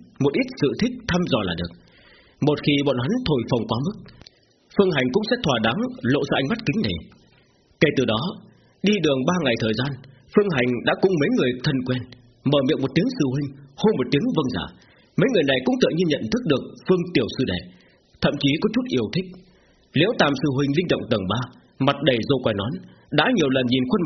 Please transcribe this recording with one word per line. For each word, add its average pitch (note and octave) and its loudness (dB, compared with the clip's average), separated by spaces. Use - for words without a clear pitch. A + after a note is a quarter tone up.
một C#3 2
ít - 0
sự C#3+ 2
thích B3+ -2
thăm F3+ 0
dò A#2+ 0
là F2 -4
được. E2+ -8
Một D3 0
khi D3 2
bọn B2+ 0
hắn D#3 -4
thổi C3+ 0
phồng A2+ -2
quá A2+ -2
mức, G#3 -8
Phương F#3 4
Hành B2+ 2
cũng G#3+ 0
sẽ B3 0
thỏa C3+ 2
đáng B2+ -2
lộ C#3+ 2
ra - -2
ánh C#3 -2
mắt A#3 -4
kính F3 -2
nể. F2+ -4
Kể D#3 4
từ C3 2
đó, A2 -2
đi G#3 2
đường C#3 0
ba F3+ 0
ngày A#2+ 0
thời A2+ 0
gian, C3+ -4
Phương G3+ 2
Hành B2 2
đã D#3 4
cùng F#3+ 4
mấy D#3+ 2
người C3 2
thân C#3+ 0
quen, B2+ -2
mở D3 4
miệng B2 6
một C3+ 0
tiếng G#3 2
sư D3 4
huynh, C#3+ -2
hô G#3 6
một B2 2
tiếng C#3+ 2
vâng B2+ 0
giả. D#2 -6
Mấy G3 6
người E3+ 4
này C3 2
cũng B2+ 0
tự D#3+ 6
nhiên E3+ 0
nhận B2 -2
thức - -2
được B2+ 0
Phương F3+ 2
tiểu A#2 2
sư C3+ -2
đệ, F2+ -4
thậm D3 2
chí C#3 2
có G#3+ 0
chút B3+ 0
yêu A2+ 0
thích. F#3 -4
Liễu G3 4
Tam D3 4
sư D3+ 0
huynh C#3+ 0
linh F3 0
động G#2+ -2
tầng G#2 -2
ba, B2 -2
mặt C#3 0
đầy B2 2
râu C3+ 2
quai A2+ 0
nón, A#2 -4
đã D#3 4
nhiều C#3+ 2
lần B2+ 0
nhìn B2+ 2
khuôn F#3+ 0